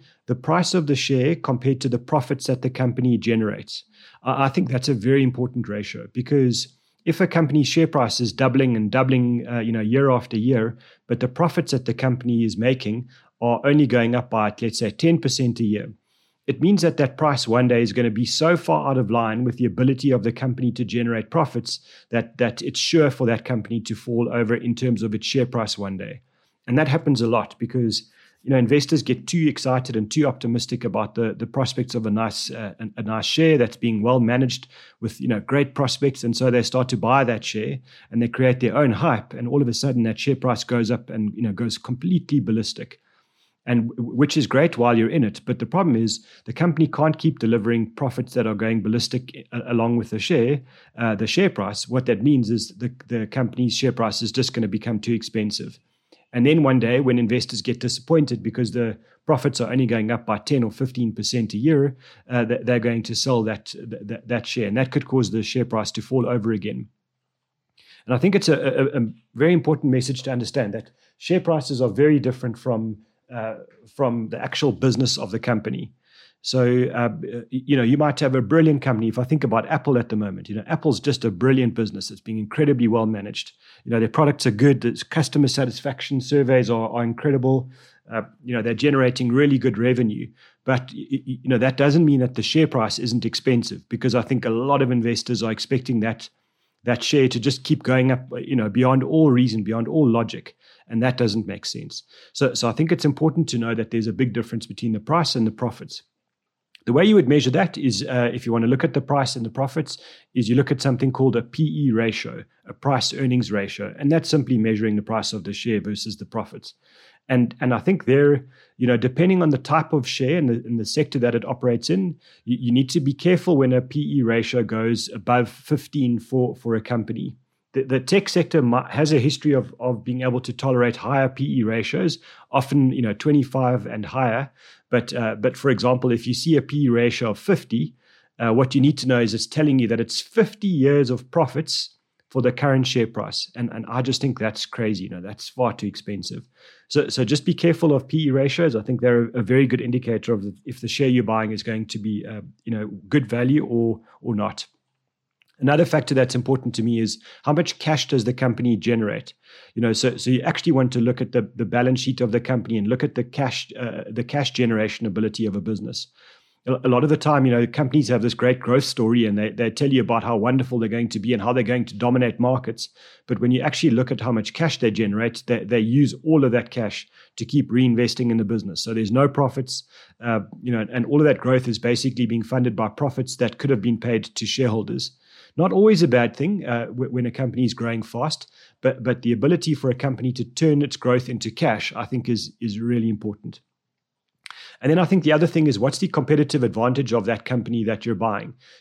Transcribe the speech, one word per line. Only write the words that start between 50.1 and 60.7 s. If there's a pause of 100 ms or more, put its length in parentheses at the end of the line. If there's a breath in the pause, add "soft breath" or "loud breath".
the
share, (360 soft breath)
uh,
the
share
price.
What
that
means
is
the, (160)
the
company's
share
price
is
just
gonna
become
too
expensive. (540 soft breath)
And
then
one
day
when
investors
get
disappointed
because
the (280 soft breath)
profits
are
only
going
up
by
ten
or